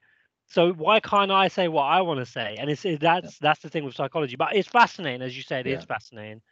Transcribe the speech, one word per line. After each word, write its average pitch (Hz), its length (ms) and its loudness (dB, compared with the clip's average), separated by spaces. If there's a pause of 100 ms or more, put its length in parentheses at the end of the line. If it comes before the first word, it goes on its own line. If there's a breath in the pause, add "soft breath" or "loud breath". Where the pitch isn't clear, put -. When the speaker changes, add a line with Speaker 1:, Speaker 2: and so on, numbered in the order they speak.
(480)
Speaker 1:
So 175 240 4
why 180 260 2
can't 202 320 2
I 190 160 4
say 180 220 0
what 156 160 0
I 160 160 4
wanna 147 260 -2
say? 110 320 -8
And 139 100 -6
it's, 147 160 -4
it, 165 160 -2
that's, 165 340 0
Speaker 2:
Yeah. 147 140 0
Speaker 1:
that's 151 120 2
the 160 80 -16
thing 151 160 -8
with 131 100 -10
psychology. 139 400 -4
But 156 220 -2
it's 190 120 -2
fascinating, 160 540 2
as 127 140 -8
you 135 80 -16
said, 127 240 -6
it's 135 140 -4
Speaker 2:
Yeah. - 40 -18
Speaker 1:
fascinating. 110 640 -12